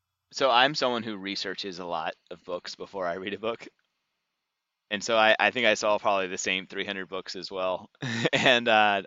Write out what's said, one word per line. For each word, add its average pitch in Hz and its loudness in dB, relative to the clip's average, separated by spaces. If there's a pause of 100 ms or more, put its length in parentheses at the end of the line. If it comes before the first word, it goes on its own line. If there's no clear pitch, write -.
(320)
So 135 2
I'm 131 6
someone 123 0
who 110 -8
researches 95 -8
a 90 -10
lot 85 -4 (160)
of 80 -16
books 87 -10
before 92 -8
I 85 -4
read 95 -8
a 95 -10
book. 110 -8 (1200)
And 98 -4
so 117 0
I, 110 6
I 104 4
think 120 -2
I 107 6
saw 104 0
probably 98 0
the 92 -8
same 95 -4
three 98 -8
hundred 95 -8
books 92 -10
as 87 -12
well. 92 -6
<laughs> 117 -4
And, 120 4
uh, 107 6